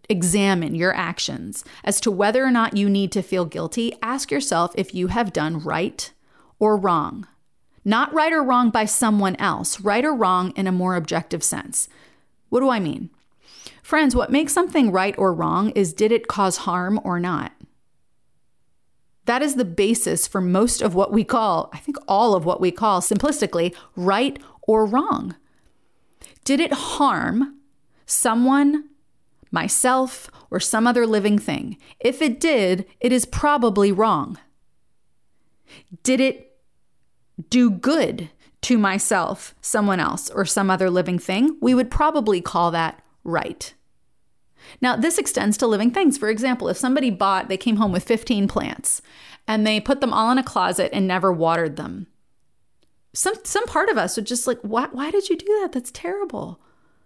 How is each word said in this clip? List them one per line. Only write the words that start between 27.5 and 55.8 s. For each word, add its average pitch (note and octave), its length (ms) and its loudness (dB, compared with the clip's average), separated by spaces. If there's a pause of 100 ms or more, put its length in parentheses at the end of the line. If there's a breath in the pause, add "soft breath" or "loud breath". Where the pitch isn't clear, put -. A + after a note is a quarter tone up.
someone, C#4 800 2 (680)
myself, B3 800 0 (180 loud breath)
or - 120 -4
some A3+ 260 2
other A#3+ 180 4
living G#3 320 2
thing? F#3 400 -4 (220 loud breath)
If B3 220 0
it D4 180 0
did, G3+ 460 2 (160 soft breath)
it B3 100 2
is B3+ 140 2
probably A3+ 640 2
wrong. F#3 460 0 (1700 loud breath)
Did B3+ 180 2
it - 360 -2 (920)
do A#3+ 200 4
good G3+ 600 -2 (320 soft breath)
to B3 160 2
myself, G3 800 -2
someone G3+ 400 0
else, - 300 -4
or G3 160 -2
some G3 240 0
other F#3 200 2
living F3+ 300 0
thing? B3+ 400 0
We B3 140 4
would B3 180 2
probably C#4 480 2
call E3+ 320 0
that E3 320 -4 (220)
right. - 480 -6 (1080 loud breath)
Now, B3 160 0
this D#4+ 200 0
extends G#3 400 0
to B3+ 100 2
living A3 240 2
things. E4+ 260 2
For G#3+ 120 -2
example, A#3+ 380 -2
if - 80 -2
somebody C4 340 0
bought, F#3+ 380 0
they F#3+ 80 -2
came G#3+ 220 0
home G#3 160 2
with F3+ 100 -2
fifteen G3+ 460 0
plants, - 520 -4 (460 loud breath)
and A3 180 0
they G#3+ 140 2
put C4+ 220 0
them B3+ 100 0
all A3 180 2
in B3+ 80 4
a C4+ 60 2
closet F3+ 480 0
and F#3+ 160 0
never F#3 240 2
watered E3 460 0
them. D3 300 -10 (1080)
Some, G4+ 220 -2 (100)
some A4 200 -2
part E4+ 220 0
of F4+ 100 2
us F3+ 200 -2
would G#3+ 80 -4
just A#3+ 200 -4
like, A#3+ 180 -2
"Why, A3+ 280 -2
why C#4 180 -6
did F#4+ 200 -2
you E4 80 0
do - 80 -14 (160)
that? F#4 100 -4
That's B3+ 200 -6